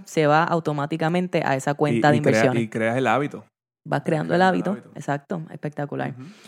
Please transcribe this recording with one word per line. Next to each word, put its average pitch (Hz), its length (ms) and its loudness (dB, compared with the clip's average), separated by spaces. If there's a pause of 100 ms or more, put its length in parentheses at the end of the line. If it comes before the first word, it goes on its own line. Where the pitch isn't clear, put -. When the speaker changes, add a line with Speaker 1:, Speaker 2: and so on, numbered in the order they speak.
Speaker 1:
se 156 220 2
va 151 160 6
automáticamente 165 1000 -2
a 135 100 0
esa 139 180 0
cuenta 123 360 2
Speaker 2:
Y, - 20 8
Speaker 1:
de 147 60 6
Speaker 2:
y 113 40 0
crea-, - 140 4
Speaker 1:
inversiones. 117 280 2
Speaker 2:
y 110 60 -4
creas 113 280 -2
el 131 100 0
hábito. 113 380 -2 (420)
Speaker 1:
Vas 143 160 -2
creando 165 300 -2
el 175 60 2
Speaker 2:
Creas 185 140 4
el - 20 0
Speaker 1:
hábito. 180 160 -2
Speaker 2:
hábito. - 240 -8
Speaker 1:
Exacto, 151 460 -6 (100)
espectacular. 143 640 -8
Speaker 2:
Ujú. 127 60 -16 (240)